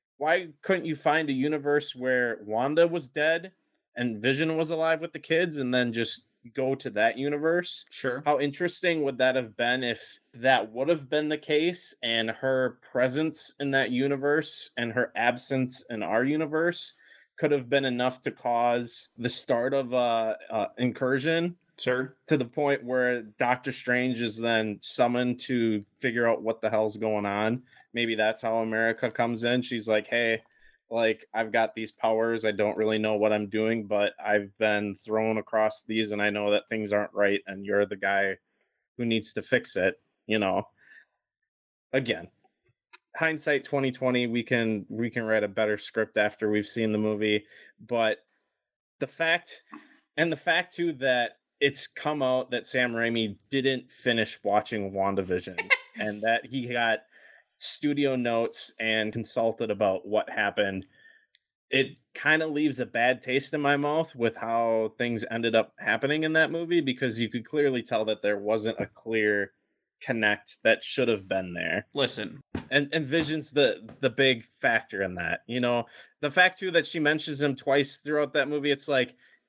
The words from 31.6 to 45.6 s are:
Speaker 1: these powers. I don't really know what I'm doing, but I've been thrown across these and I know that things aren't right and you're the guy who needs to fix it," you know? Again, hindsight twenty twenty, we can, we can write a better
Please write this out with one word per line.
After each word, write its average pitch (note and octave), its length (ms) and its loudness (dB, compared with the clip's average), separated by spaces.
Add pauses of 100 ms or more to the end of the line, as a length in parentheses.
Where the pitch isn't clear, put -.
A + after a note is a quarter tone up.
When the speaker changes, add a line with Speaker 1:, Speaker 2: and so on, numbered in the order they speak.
Speaker 1:
these A2 160 -6
powers. A2+ 540 0
I G#2+ 80 2
don't G#2 240 0
really A2 220 2
know G#2+ 180 2
what G#2 160 4
I'm G#2+ 160 0
doing, A2 380 0
but G#2 260 2 (120)
I've G#2 340 2
been G#2 360 2
thrown A2 440 0
across G#2+ 440 0
these A2 300 -2
and G#2 100 -2
I G#2 80 4
know G#2 220 0
that - 160 2
things G#2+ 240 -2
aren't G#2 220 0
right G2+ 340 4
and G2 160 -10
you're G2+ 220 2
the G2 100 -6
guy G2 400 0 (600)
who A#2+ 80 -4
needs A2+ 260 0
to G2+ 100 -6
fix - 320 -2
it," F#2 240 2 (280)
you G#2+ 120 2
know? F#2+ 300 0 (1200)
Again, A2+ 360 0 (880)
hindsight D3+ 480 0
twenty C3+ 260 -2
twenty, B2 380 0
we A#2+ 160 -2
can, A2+ 440 0
we A2+ 220 -6
can A#2 140 -4
write A2 180 2
a G#2 60 0
better G#2+ 300 0